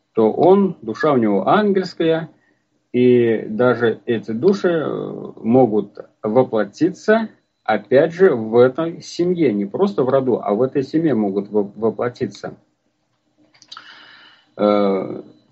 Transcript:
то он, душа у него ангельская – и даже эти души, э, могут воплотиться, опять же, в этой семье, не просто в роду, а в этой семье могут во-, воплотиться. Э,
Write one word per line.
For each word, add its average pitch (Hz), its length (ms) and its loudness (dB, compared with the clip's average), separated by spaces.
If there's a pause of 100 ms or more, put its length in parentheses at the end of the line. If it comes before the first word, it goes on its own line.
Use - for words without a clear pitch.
(140)
то 110 180 2
он, 185 520 2
душа 113 300 -2
у 135 40 0
него 104 300 0
ангельская – 170 840 0 (640)
и 123 560 4
даже 113 560 0
эти 113 260 -4
души, 180 380 0
э, 127 640 -6 (100)
могут 110 560 2 (240)
воплотиться, 127 1080 -2 (340)
опять 127 500 0
же, 170 220 2
в 110 220 -2
этой 160 440 2
семье, 170 500 -2
не 101 140 -2
просто 170 380 -2
в 123 60 0
роду, 127 320 0
а 101 120 -2
в 104 80 0
этой 131 220 -2
семье 156 320 -2
могут 101 340 -2
во-, 101 260 -2
воплотиться. 110 760 -6 (2000)
Э, 101 680 0 (300)